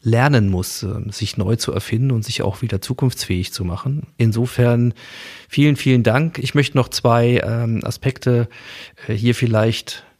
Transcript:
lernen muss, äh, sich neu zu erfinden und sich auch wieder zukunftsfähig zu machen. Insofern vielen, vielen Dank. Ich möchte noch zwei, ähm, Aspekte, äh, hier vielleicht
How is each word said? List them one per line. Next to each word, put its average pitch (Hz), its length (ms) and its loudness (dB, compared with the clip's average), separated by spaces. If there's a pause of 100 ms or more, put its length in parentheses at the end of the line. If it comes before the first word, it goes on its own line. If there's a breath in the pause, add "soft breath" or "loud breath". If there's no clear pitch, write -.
lernen 117 480 4
muss, 92 340 -4
äh, 101 120 -4 (160)
sich - 260 -6
neu 110 180 0
zu - 160 -4
erfinden 120 400 0
und 113 140 0
sich - 160 -6
auch - 200 -4
wieder 107 200 -4
zukunftsfähig 107 720 -2
zu - 100 -6
machen. 107 440 -4 (100)
Insofern 120 760 2 (540 loud breath)
vielen, 143 300 2
vielen 127 260 4
Dank. 139 360 2
Ich 127 140 -4
möchte 143 240 2
noch 123 120 0
zwei, 120 540 4
ähm, 113 400 -2
Aspekte, 120 680 0 (580 loud breath)
äh, 113 60 -2
hier 117 200 2
vielleicht 113 680 0 (160)